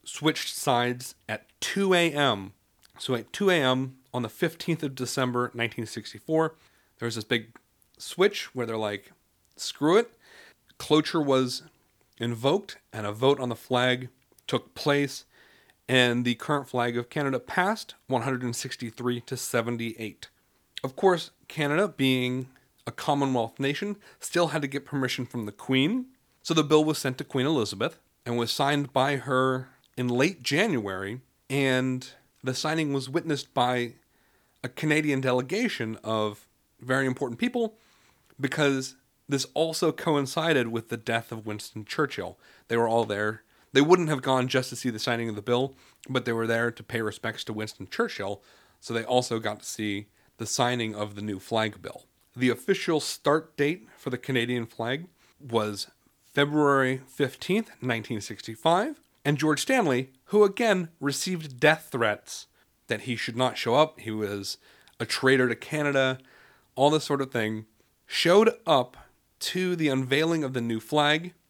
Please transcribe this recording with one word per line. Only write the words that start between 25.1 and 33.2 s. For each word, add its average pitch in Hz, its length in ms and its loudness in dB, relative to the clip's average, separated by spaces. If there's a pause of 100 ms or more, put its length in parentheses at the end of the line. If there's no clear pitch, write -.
from 113 200 -8
the 104 60 -10
Queen, 170 540 0 (360)
so 165 120 0
the 156 80 6
bill 151 220 6
was 151 140 0
sent 127 200 -4
to 147 60 -6
Queen 131 220 0
Elizabeth 120 520 -2 (280)
and 120 100 -2
was 117 160 0
signed 143 400 0
by 139 240 2
her 131 540 0 (260)
in 123 120 -2
late 135 340 2
January, 120 800 -2 (280)
and 131 600 0 (340)
the 127 100 -4
signing 156 380 -2
was 131 160 -2
witnessed 151 460 -4